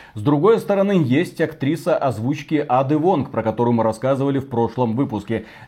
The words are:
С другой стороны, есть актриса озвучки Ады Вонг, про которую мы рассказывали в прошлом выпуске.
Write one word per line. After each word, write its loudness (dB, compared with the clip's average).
С -10
другой 4
стороны, 2
есть 0
актриса -2
озвучки -2
Ады 2
Вонг, 0
про -2
которую 0
мы 2
рассказывали 0
в -10
прошлом -2
выпуске. -4